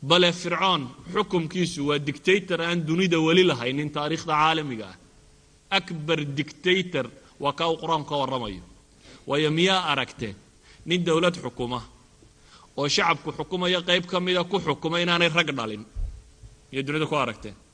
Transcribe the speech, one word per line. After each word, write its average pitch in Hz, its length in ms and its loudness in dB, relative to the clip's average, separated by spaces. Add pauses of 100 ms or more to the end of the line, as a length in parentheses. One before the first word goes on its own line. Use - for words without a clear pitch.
Bale 175 300 6
Fircawn 170 500 0 (280)
xukumkiisu 175 760 -2
waa 147 120 2
dictator 170 640 0
aan 170 240 0
dunida 170 340 2
weli 165 240 6
lahaynin 139 460 0
taariikhda 151 420 -4
caalamiga 151 560 2
ah. 92 80 -18 (720)
Akbar 170 540 -2
dictator 156 840 -2 (340)
waa 143 120 -2
kaa 165 160 -2
uu 165 80 0
Qur-aanku 156 320 -2
ka 147 80 -4
warramayo. 123 460 -4 (640)
Waayo, 147 240 2
miyaa 180 400 4
aragteen 120 460 -4 (500)
nin 175 180 0
dawlad 170 320 2
xukuma 123 440 -6 (960)
oo 143 120 -2
shacabku 165 440 0
xukumaya 180 500 -2
qayb 180 240 2
ka 180 140 0
mida 180 240 2
ku 185 160 -4
xukuma 160 400 -2
inaanay 175 280 4
rag 160 280 2
dhalin? 107 260 -6 (840)
Miyaa 135 200 -6
dunida 151 200 -2
ku 156 100 -2
aragteen? 110 400 -4 (180)